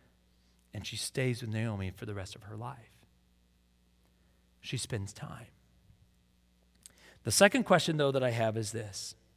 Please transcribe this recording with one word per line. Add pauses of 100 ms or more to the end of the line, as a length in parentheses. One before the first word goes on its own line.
(720)
And
she
stays
with
Naomi
for
the
rest
of
her
life. (1700)
She
spends
time. (1800)
The
second
question,
though,
that
I
have
is
this. (220)